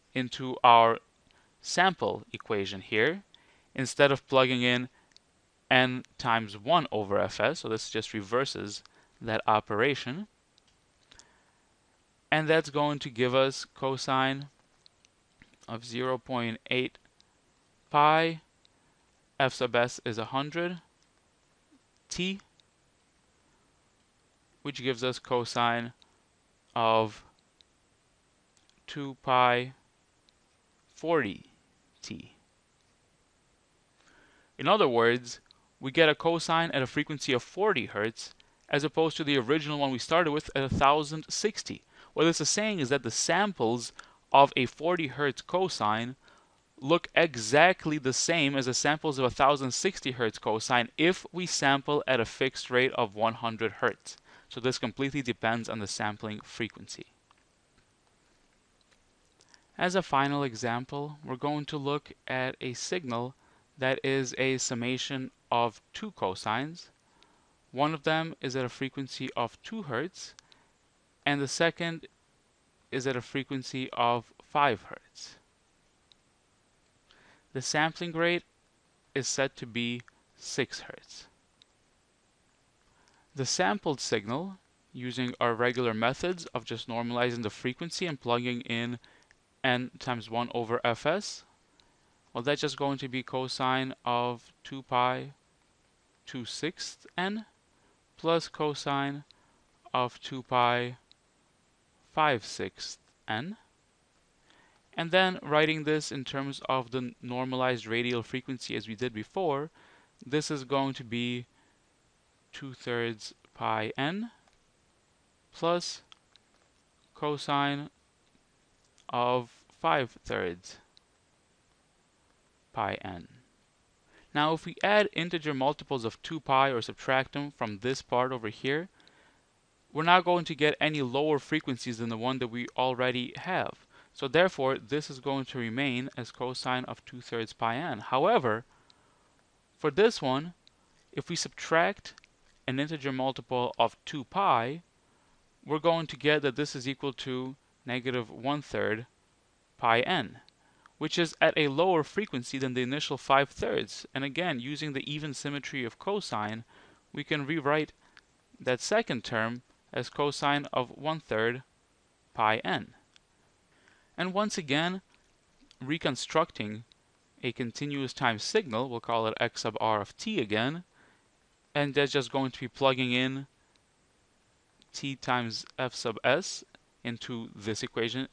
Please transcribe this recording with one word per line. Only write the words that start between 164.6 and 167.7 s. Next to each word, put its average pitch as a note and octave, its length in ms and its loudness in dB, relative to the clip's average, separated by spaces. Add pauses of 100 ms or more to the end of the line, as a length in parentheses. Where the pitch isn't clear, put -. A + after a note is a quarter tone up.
reconstructing C3 1000 -2 (580)
a B2 100 -2
continuous C3+ 600 -6